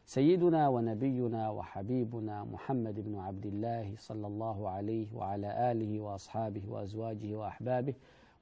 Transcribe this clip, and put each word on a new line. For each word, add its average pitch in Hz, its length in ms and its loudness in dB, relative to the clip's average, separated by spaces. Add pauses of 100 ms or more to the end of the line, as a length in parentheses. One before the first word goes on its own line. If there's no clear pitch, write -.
سيدنا 160 600 6
ونبينا 117 840 2
وحبيبنا 107 960 -2
محمد 110 560 -2
بن 104 160 -4
عبد 98 300 -4
الله، 104 520 -2
صلى 107 280 -8
الله 104 420 -4
عليه 104 460 -2
وعلى 104 580 0
آله 107 280 0
وأصحابه 104 680 -4
وأزواجه 107 680 -6
وأحبابه 123 600 -2 (480)